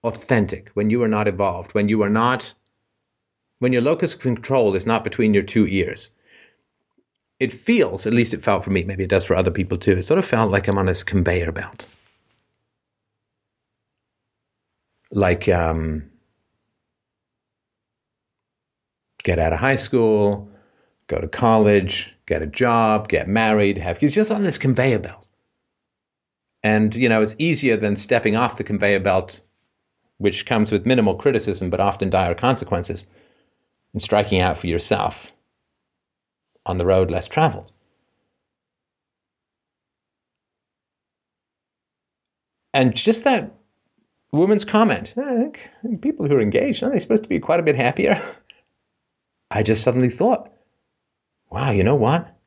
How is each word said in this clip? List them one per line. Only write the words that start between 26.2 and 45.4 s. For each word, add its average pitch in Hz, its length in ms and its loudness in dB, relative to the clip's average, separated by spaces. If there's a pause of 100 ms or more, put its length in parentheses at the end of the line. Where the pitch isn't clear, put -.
And, 107 320 2
you 123 120 0
know, 110 140 4
it's 107 180 0
easier 139 380 2
than 104 200 0
stepping 113 380 0
off 117 220 -2
the 107 80 -6
conveyor 101 360 0
belt, 92 420 -2 (760)
which 98 300 -2
comes 107 240 0
with 104 160 0
minimal 117 300 2
criticism, 107 520 -2
but 90 120 -2
often 98 280 0
dire 90 260 0
consequences, 90 680 -4 (880)
and 107 100 -8
striking 104 380 0
out 90 160 0
for - 120 -8
yourself 95 640 -4 (1300)
on 92 140 -4
the 87 80 0
road 92 240 2
less 87 180 -4
traveled. - 420 -2 (4000)
And 127 220 2
just 226 300 0
that 233 280 0 (800)
woman's 202 320 2
comment, 190 520 0
"I 262 200 -4
think, 269 340 -4 (120)